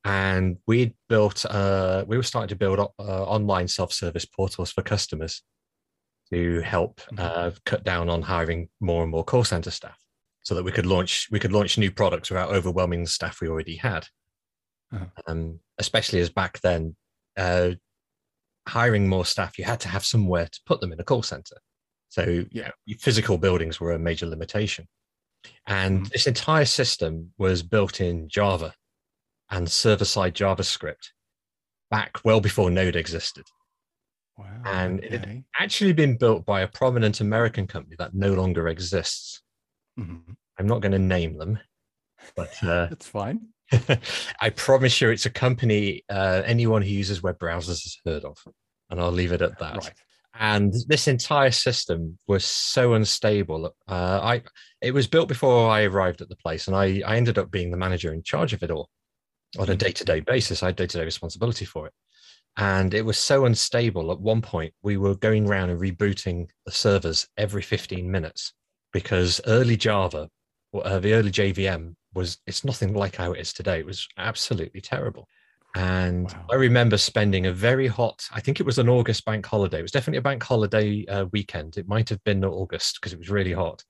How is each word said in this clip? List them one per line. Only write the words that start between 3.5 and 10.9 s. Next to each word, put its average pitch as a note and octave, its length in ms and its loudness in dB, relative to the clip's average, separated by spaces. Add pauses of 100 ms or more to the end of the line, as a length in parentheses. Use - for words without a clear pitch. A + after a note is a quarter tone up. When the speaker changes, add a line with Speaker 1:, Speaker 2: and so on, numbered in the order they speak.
Speaker 1:
self-service F2 560 -4
portals F#2+ 480 -6
for F#2+ 80 -2
customers - 640 -4 (880)
to F2 280 0
help, F2 380 -2 (120)
Speaker 2:
Mm-hmm. G2 100 -8
Speaker 1:
uh, E2+ 300 -2 (140)
cut - 200 -2
down F2 240 0
on E2+ 140 0
hiring E2 440 -2 (140)
more E2+ 220 0
and E2 80 -2
more E2 120 -2
call B2 220 2
center E2+ 260 -2
staff - 260 -14 (460)
so - 120 -4
that F2+ 80 -4
we F2+ 100 -4
could F2 120 0
launch, F#2 460 0